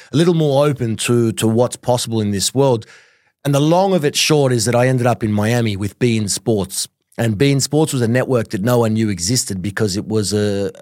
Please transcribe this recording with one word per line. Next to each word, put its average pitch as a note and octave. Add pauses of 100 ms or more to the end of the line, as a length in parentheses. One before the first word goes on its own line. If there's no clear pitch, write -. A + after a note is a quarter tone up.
(120)
a A#2+
little E3+
more D3
open B2+
to, A#2
to A2
what's A#2
possible A#2+
in G#2
this F#2+
world. B2+ (640)
And C#3+
the C#3
long F3+
of D#3
it C#3+
short C#3+
is A2+
that A#2+
I B2
ended B2+
up A#2
in G#2+
Miami G#2+
with G2+
beIN A2
Sports. - (300)
And A2+
beIN C#3
Sports D3+
was C3+
a A2+
network A#2+
that F#2+
no A#2+
one A2
knew A2
existed F#2+
because G2+
it G2+
was G#2+
a, G#2 (120)